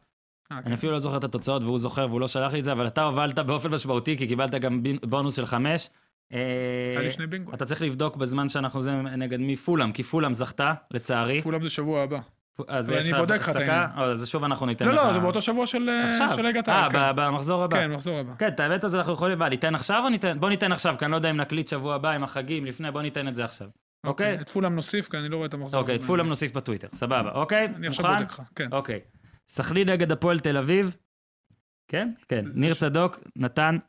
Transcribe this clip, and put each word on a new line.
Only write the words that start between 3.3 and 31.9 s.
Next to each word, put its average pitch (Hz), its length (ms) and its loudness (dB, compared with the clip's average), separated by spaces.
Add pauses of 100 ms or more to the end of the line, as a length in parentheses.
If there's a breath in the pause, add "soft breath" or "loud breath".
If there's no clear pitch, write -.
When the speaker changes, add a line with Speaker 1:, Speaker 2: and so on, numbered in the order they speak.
Speaker 2:
באופן 151 360 -2
משמעותי, 135 440 0
כי 131 100 -2
קיבלת 127 260 0
גם 123 280 0
בין-, 135 200 -2
בונוס 135 340 0
של 123 100 -2
חמש. 147 420 0 (440 soft breath)
אה, 123 60 -4 (520)
Speaker 1:
היה 123 100 -2
לי 127 100 -2
שני 165 160 -6
בינגו. 175 280 -8
Speaker 2:
אתה 131 100 -6
צריך 147 180 -4
לבדוק 147 340 -2
בזמן 135 320 0
שאנחנו 135 340 -2
זה 135 100 -2
נגד 131 480 -4
מי, 135 160 0
פולאם, 135 360 2
כי 123 100 -6
פולאם 151 320 0
זכתה, 139 400 0 (160)
לצערי. 123 520 0
Speaker 1:
פולאם 160 200 -2
זה 160 80 -4
שבוע 147 320 0
הבא. 139 160 -4 (380)
Speaker 2:
פו-, 139 120 -8
אז 127 220 -2
Speaker 1:
אבל - 80 2
Speaker 2:
יש 156 60 0
Speaker 1:
אני 165 80 2
Speaker 2:
לך - 60 4
Speaker 1:
בודק 175 160 2
לך 208 140 0
את - 80 0
Speaker 2:
הפסקה? 143 240 2
Speaker 1:
העניין. 160 180 -2
Speaker 2:
או, 127 140 2
אז 117 160 -4
שוב 151 160 -2
אנחנו 135 220 0
ניתן 117 200 0
Speaker 1:
לא, 247 60 6
Speaker 2:
לך 302 120 6
Speaker 1:
לא, 214 80 4
זה 180 80 2
באותו 180 220 2
שבוע 240 240 0
של, 240 220 0
אה, 240 240 2
Speaker 2:
עכשיו. 240 220 2
Speaker 1:
של - 80 0
ליגת 233 260 0
Speaker 2:
אה, 190 60 4
Speaker 1:
העל, 170 180 6
כן. 147 60 4 (180)
Speaker 2:
ב-, 143 40 2
במחזור 147 440 2
הבא. 170 120 2
Speaker 1:
כן, 160 160 2
מחזור 147 260 -4
הבא. 123 200 -6
Speaker 2:
כן, 214 100 2
את 139 120 -2
האמת, 175 240 2
אז 180 100 0
אנחנו 175 180 2
יכולים, 175 260 2
מה, 160 100 2
ניתן 160 260 2
עכשיו 202 300 2
או 262 40 2
ניתן, 180 320 2
בוא 185 80 4
ניתן 202 240 2
עכשיו, 160 260 2
כי 151 60 -2
אני 151 80 0
לא 160 40 2
יודע 160 140 2
אם 156 60 0
נקליט 147 320 -2
שבוע 147 260 -2
הבא 143 160 0
עם 143 140 0
החגים, 139 400 -4
לפני, 135 260 -8
בוא 147 120 -4
ניתן 143 260 -4
את 123 80 -6
זה 120 80 -2
עכשיו. 104 240 -10 (360)
Speaker 1:
אוקיי, 196 280 0
Speaker 2:
אוקיי? 156 100 -6
Speaker 1:
את - 60 -10
פולאם 185 260 0
נוסיף, 180 360 -2
כי 160 60 -6
אני 147 120 -4
לא 160 80 -4
רואה 160 120 -4
את 143 60 -8
המחזור. 135 260 -2
Speaker 2:
אוקיי, 127 160 0
את 123 80 -2
פולאם 170 240 2
נוסיף 143 240 -2
בטוויטר, 117 400 -4
סבבה, 120 420 0
אוקיי? 208 300 2
Speaker 1:
אני 170 220 -6
עכשיו 156 200 -2
Speaker 2:
מוכן? 196 120 4
Speaker 1:
בודק 202 140 -4
לך, 139 100 -16 (140)
כן. 135 160 -4
Speaker 2:
אוקיי. 131 280 -4 (480 soft breath)
סכנין 180 420 2
נגד 170 220 4
הפועל 170 280 2
תל 147 160 0
אביב. 180 400 2 (920)
כן, 220 240 -2 (160)